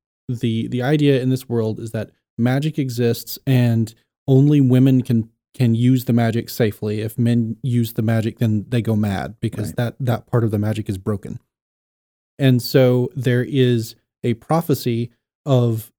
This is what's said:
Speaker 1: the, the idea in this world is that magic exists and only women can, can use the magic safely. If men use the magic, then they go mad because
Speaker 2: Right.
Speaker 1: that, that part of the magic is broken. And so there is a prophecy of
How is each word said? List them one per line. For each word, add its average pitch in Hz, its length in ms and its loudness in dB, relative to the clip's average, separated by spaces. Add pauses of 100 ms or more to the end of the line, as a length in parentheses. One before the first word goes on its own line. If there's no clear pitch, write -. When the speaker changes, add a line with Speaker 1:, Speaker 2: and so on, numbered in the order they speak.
(280)
Speaker 1:
the, 117 400 -4
the 123 140 -4
idea 143 400 2
in 127 80 0
this 131 180 -4
world 110 300 -2
is 110 140 -12
that 110 180 -8 (260)
magic 139 420 0
exists 120 680 -2
and 120 480 2 (340)
only 143 320 6
women 127 420 4
can, 113 280 -2 (240)
can 120 200 2
use 123 300 2
the 120 80 -2
magic 117 380 0
safely. 107 500 -2
If 107 180 -8
men 117 440 0
use 120 320 -2
the 117 80 -2
magic, 113 360 -2
then 107 300 0
they 120 140 0
go 110 140 0
mad 98 440 -2
because 110 280 -6
Speaker 2:
Right. - 80 -12
Speaker 1:
that, 120 240 -4
that 123 260 -2
part 117 180 0
of 107 60 0
the 107 80 -2
magic 107 300 -4
is 98 100 -6
broken. 104 400 -8 (1000)
And 127 220 4
so 123 560 2
there 123 280 0
is 123 500 0 (280)
a 120 120 -2
prophecy 123 760 -2 (360)
of 120 520 0